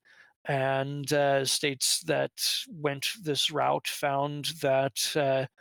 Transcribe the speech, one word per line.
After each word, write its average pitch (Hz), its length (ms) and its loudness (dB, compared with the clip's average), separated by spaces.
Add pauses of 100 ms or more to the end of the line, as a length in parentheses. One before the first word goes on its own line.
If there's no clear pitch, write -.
(460)
and, 135 640 -2
uh, 139 320 4
states - 560 0
that 139 320 0 (380)
went 147 380 -4 (140)
this 147 280 0
route 139 380 2
found 143 580 -2 (160)
that, 135 540 2
uh, 135 300 2 (140)